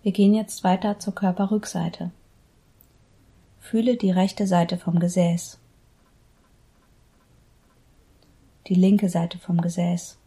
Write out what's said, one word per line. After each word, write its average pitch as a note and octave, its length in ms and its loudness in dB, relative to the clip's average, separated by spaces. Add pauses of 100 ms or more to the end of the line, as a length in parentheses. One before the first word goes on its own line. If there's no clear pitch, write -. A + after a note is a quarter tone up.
Wir G3+ 100 0
gehen G3+ 200 4
jetzt G#3+ 300 -4
weiter G3+ 360 0
zur G3+ 160 -8
Körperrückseite. F#3 960 -4 (1500)
Fühle A#3 320 0
die F#3+ 140 0
rechte F#3+ 340 0
Seite F3 320 0
vom F3 220 -2
Gesäß, F3 580 0 (3000)
die F#3+ 80 2
linke F#3+ 340 4
Seite E3+ 300 -4
vom E3+ 200 -2
Gesäß F3 680 -4